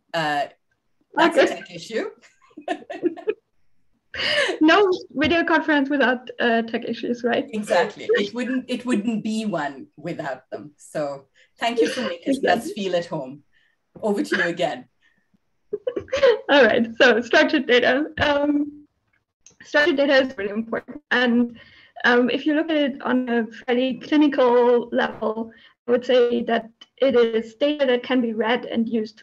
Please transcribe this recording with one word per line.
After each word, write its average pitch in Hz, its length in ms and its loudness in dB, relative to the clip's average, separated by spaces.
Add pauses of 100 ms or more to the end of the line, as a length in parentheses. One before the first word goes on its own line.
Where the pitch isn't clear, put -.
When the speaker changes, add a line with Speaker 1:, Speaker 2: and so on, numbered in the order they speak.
(120)
Speaker 1:
Uh, 147 340 -2 (680)
that's 320 240 4
Speaker 2:
Okay. - 80 6
Speaker 1:
a - 100 -4
tech - 140 -16
issue. 220 400 -8 (580)
<laughs> 370 80 -4 (1900)
Speaker 2:
No 370 280 6 (200)
video 311 340 0
conference 302 460 0
without, 254 400 -2 (100)
uh, 226 220 0
tech 226 240 -8
issues, 240 360 -6
right? 233 300 -2
Speaker 1:
Exactly. 214 640 -2
It 247 180 -2
wouldn't, 247 340 -4
it 247 200 -6
wouldn't 220 360 -2
be 220 220 -4
one 147 520 -6
without 147 540 -10
them. 147 280 -14
So 143 480 -8 (320)
thank 240 240 -2
you - 60 4
for - 120 -6
making 240 340 -2
Speaker 2:
Exactly. - 140 -2
Speaker 1:
us 226 240 0
feel 190 240 -4
at 170 100 0
home. 143 360 -10 (600)
Over 208 200 -2
to - 140 -4
you 185 80 0
again. 170 420 -4 (840)
Speaker 2:
<laughs> 494 760 0
All 285 160 6
right. 226 240 2 (100)
So 240 220 6
structured 302 460 2
data. 254 400 2 (120)
Um, 294 680 0 (760)
structured 294 360 2
data 277 240 4
is 262 160 -4
really 202 120 -6
important. 226 600 -8
And, 240 480 2 (460)
um, 247 260 4
if 269 160 -4
you 302 80 2
look 320 160 0
at 320 60 0
it 285 260 -2
on 254 260 -2
a 233 180 0 (200)
fairly 254 340 0
clinical 247 920 4
level, 226 600 -4 (340)
I - 40 -2
would 247 140 2
say 240 400 2
that - 260 -2 (260)
it 262 180 2
is 226 400 2
data 294 320 0
that 247 160 2
can 262 180 0
be 226 120 0
read 226 320 -2
and 226 240 -2
used, 220 340 -4